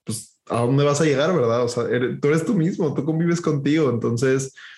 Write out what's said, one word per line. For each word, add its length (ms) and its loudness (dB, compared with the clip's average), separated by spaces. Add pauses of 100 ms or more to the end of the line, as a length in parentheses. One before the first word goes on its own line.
pues, 440 -10
¿a 140 -2
dónde 200 2
vas 180 2
a 40 2
llegar, 300 2
verdad? 280 2
O 60 0
sea, 160 -4
eres, 360 -2
tú 80 0
eres 160 2
tú 100 0
mismo, 400 0
tú 100 -4
convives 360 0
contigo. 500 0
Entonces, 640 0 (260)